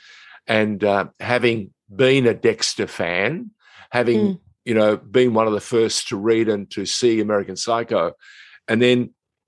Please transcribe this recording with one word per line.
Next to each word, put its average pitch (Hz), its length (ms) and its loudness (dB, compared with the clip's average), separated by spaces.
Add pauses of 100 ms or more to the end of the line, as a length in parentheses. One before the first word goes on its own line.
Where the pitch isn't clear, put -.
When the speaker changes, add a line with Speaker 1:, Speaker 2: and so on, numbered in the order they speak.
(480)
Speaker 1:
And, 107 360 0
uh, 98 240 2 (120)
having 113 540 -2 (200)
been 131 340 2
a 110 60 4
Dexter 107 540 -2
fan, 107 640 -4 (400)
having, 120 280 0
Speaker 2:
Mm. 185 200 -2 (260)
Speaker 1:
you 120 80 -4
know, 107 240 2
been 123 360 2
one 110 140 2
of 110 60 0
the 101 80 -2
first 113 480 -2
to 117 80 -6
read 113 320 2
and 101 220 -4
to 98 140 -8
see 113 360 0
American 101 340 -2
Psycho, 110 580 -2 (540)
and 113 140 0
then 123 320 2 (340)